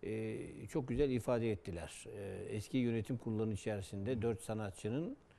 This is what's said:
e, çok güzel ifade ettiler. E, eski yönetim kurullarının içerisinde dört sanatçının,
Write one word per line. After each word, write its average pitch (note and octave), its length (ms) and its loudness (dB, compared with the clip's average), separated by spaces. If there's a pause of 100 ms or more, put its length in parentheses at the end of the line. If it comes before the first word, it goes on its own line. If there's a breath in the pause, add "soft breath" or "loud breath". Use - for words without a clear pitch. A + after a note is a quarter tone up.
e, A2 640 -4
çok B2+ 220 -2
güzel C3+ 220 4
ifade A#2 400 4
ettiler. E2+ 540 -4 (120)
E, G2 340 -6
eski G#2+ 280 0
yönetim A#2 380 4
kurullarının A2 380 2
içerisinde G2+ 680 0
dört A#2 200 2
sanatçının, A2 720 -2 (220 soft breath)